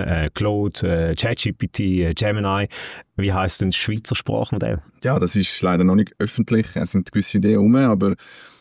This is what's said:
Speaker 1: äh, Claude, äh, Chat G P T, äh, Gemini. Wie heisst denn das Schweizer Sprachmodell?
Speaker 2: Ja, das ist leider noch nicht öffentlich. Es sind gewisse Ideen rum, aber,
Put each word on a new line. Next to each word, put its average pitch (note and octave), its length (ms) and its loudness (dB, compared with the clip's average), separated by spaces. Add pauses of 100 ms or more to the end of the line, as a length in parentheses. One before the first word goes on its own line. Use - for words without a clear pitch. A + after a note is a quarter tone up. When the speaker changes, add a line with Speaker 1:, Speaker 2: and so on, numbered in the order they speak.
Speaker 1:
äh, D#2+ 260 0
Claude, G#2 540 -2 (240)
äh, - 40 -2
Chat A#2 240 -2
G G#2 120 -2
P - 160 -6
T, F#2 380 0
äh, E2 80 0
Gemini. G2+ 560 0 (480)
Wie G2 160 0
heisst F#2+ 260 -2
denn F#2+ 100 0
das F2+ 60 -2
Schweizer - 400 -4
Sprachmodell? - 680 -2 (220)
Speaker 2:
Ja, C3 160 0
das F2 160 0
ist - 260 -2
leider F2+ 220 2
noch F#2 120 4
nicht G#2 240 2
öffentlich. A2 540 0
Es - 200 -4
sind F#2+ 180 -2
gewisse - 260 0
Ideen - 220 4
rum, A2 160 6
aber, G#2 400 2 (460)